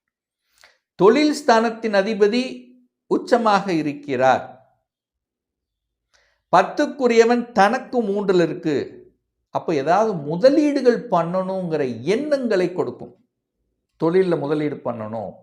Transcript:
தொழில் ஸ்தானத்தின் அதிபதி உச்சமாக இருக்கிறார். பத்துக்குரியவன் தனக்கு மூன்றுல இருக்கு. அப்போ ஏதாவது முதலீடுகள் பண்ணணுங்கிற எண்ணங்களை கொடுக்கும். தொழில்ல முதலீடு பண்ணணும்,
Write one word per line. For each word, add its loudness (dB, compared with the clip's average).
தொழில் 4
ஸ்தானத்தின் 0
அதிபதி 2
உச்சமாக 2
இருக்கிறார். 0
பத்துக்குரியவன் 2
தனக்கு 2
மூன்றுல 0
இருக்கு. -4
அப்போ -6
ஏதாவது 0
முதலீடுகள் 2
பண்ணணுங்கிற -2
எண்ணங்களை -2
கொடுக்கும். -8
தொழில்ல 2
முதலீடு -4
பண்ணணும், -8